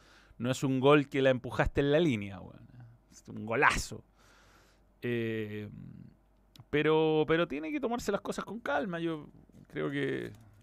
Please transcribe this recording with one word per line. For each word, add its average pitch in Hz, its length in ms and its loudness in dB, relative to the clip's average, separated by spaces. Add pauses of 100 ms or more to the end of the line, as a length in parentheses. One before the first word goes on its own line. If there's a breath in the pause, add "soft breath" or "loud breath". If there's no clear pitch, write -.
(380 soft breath)
no 123 140 -2
es - 120 -2
un 135 160 2
gol 143 300 6
que 135 120 -2
la 135 80 6
empujaste 131 520 0
en 143 100 2
la 151 80 4
línea, 101 400 -2
weón. - 280 -20 (440)
Es - 160 -20
un 110 180 -10
golazo. 120 580 2 (960 soft breath)
Eh, 110 680 -4 (1000)
pero, 156 580 4
pero 165 200 4
tiene 302 240 -6
que 294 80 -4
tomarse 233 320 -2
las 196 100 0
cosas 202 240 -6
con 208 140 -10
calma. 233 400 -2
Yo 160 300 -4 (400)
creo 151 200 -4
que 135 440 -4 (300)